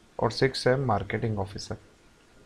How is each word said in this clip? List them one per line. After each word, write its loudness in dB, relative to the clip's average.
और 2
six 0
है 6
marketing 0
officer। -8